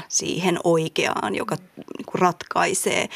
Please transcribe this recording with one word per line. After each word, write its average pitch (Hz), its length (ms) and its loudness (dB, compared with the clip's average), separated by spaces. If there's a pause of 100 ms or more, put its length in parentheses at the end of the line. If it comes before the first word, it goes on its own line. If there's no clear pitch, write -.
siihen - 560 0
oikeaan, 165 720 2
joka - 200 -2 (420)
niinku - 160 -12
ratkaisee. 180 1040 0